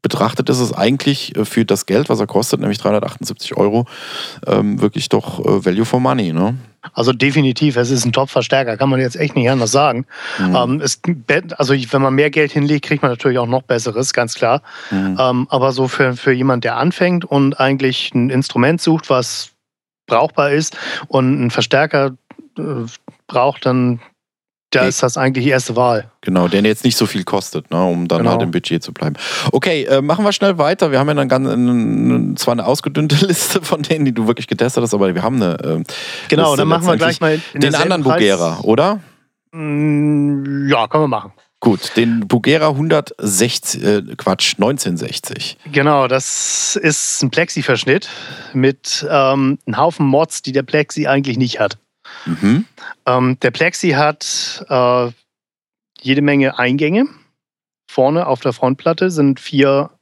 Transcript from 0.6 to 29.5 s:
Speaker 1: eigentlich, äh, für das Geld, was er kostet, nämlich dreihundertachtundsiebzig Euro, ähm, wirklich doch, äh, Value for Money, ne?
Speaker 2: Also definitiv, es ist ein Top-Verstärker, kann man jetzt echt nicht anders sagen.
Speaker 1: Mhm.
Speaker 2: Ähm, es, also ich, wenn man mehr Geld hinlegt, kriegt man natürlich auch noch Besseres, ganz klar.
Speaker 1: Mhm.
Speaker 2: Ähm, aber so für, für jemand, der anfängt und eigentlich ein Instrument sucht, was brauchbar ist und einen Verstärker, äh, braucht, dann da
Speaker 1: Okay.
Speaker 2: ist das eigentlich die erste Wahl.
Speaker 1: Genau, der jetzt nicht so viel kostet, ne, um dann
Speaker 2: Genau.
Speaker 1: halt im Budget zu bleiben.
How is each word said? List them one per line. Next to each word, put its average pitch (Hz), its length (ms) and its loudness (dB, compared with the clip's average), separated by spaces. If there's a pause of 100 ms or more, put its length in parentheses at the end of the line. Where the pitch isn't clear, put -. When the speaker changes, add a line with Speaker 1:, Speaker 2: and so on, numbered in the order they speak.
Speaker 1:
eigentlich, 139 640 -2
äh, 107 80 0
für 113 180 -2
das 101 220 0
Geld, 123 240 0
was 113 100 0
er 107 60 0
kostet, - 360 -2
nämlich 104 180 -2
dreihundertachtundsiebzig - 760 -4
Euro, 104 280 2 (600)
ähm, 104 340 0
wirklich 104 280 -2
doch, - 300 -2
äh, 98 240 2
Value 98 220 0
for 127 140 0
Money, 127 340 0
ne? 98 220 0 (380)
Speaker 2:
Also 123 200 0
definitiv, 135 640 0
es 120 140 0
ist 123 140 0
ein 120 60 0
Top-Verstärker, 135 640 -2
kann 139 140 0
man 131 100 2
jetzt 127 160 -2
echt 147 200 -4
nicht 127 160 2
anders 120 200 0
sagen. 135 360 2 (320)
Speaker 1:
Mhm. 92 160 2
Speaker 2:
Ähm, 127 280 0
es, - 160 -4 (600)
also 135 140 2
ich, 127 200 -2
wenn 135 80 2
man 135 140 2
mehr 147 160 2
Geld 147 200 0
hinlegt, 147 340 0
kriegt 151 180 -2
man 131 80 2
natürlich 123 260 0
auch 120 80 0
noch 127 160 0
Besseres, 120 520 -2
ganz 120 200 0
klar. 127 300 0 (260)
Speaker 1:
Mhm. 95 300 -2
Speaker 2:
Ähm, 127 320 2
aber 135 220 2
so 131 140 0
für, 127 280 0
für 135 160 0
jemand, 127 320 2
der 117 140 -2
anfängt 175 460 0
und 139 360 2
eigentlich 135 560 0
ein 127 160 2
Instrument 131 500 2
sucht, 160 300 0
was - 380 -2 (580)
brauchbar 143 440 2
ist 156 240 0 (320)
und 131 180 0 (140)
einen 120 120 0
Verstärker, 139 640 0 (420)
äh, 156 40 -8 (680)
braucht, 127 380 0
dann 123 360 2 (680)
da 135 100 2
Speaker 1:
Okay. 127 80 4
Speaker 2:
ist - 140 -2
das 123 140 0
eigentlich 131 280 0
die 143 60 2
erste 127 260 0
Wahl. 120 320 2 (120)
Speaker 1:
Genau, 90 280 2
der 98 140 2
jetzt 107 200 2
nicht 123 140 2
so 113 80 2
viel 98 180 -4
kostet, - 480 -4
ne, 82 120 0
um 87 260 0
dann 85 100 -2
Speaker 2:
Genau. 85 120 2
Speaker 1:
halt 87 100 0
im 87 100 -2
Budget 82 320 -2
zu - 100 -12
bleiben. - 220 -6 (380)